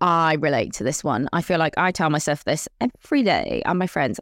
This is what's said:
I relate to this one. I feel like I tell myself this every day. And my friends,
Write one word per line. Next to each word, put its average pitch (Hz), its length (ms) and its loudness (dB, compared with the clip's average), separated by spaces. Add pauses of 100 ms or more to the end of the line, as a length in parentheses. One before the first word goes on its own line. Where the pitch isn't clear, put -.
I 165 320 4
relate 143 400 0
to - 100 -8
this 131 180 -2
one. 131 300 -2
I 175 100 0
feel 175 180 0
like 160 180 0
I 180 160 2
tell 160 160 0
myself 147 340 -2
this - 240 -2 (140)
every 247 420 0
day. - 420 0
And 180 140 0
my 185 80 0
friends, - 340 -2